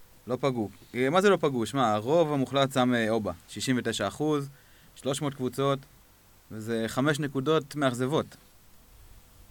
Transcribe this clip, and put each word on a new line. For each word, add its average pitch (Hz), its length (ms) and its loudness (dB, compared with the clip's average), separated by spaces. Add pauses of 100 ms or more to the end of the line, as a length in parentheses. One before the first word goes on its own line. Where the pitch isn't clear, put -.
(260)
לא 123 140 -4
פגעו. 120 300 -2 (240)
אה, 127 160 2
מה 180 100 4
זה 202 100 6
לא 185 100 6
פגעו? 127 260 0
שמע, 123 260 2
הרוב 147 400 2
המוחלט 135 400 2
שם, 127 220 2
אה, 110 160 2
אובה, 107 220 0 (160)
שישים 127 300 -2
ותשע 110 300 -2
אחוז, 147 420 -2 (440)
שלוש 143 280 -6
מאות 139 120 -4
קבוצות, 135 440 -2 (720)
וזה 110 380 -4
חמש 139 320 0
נקודות 147 560 -2
מאכזבות. 131 600 -2 (1160)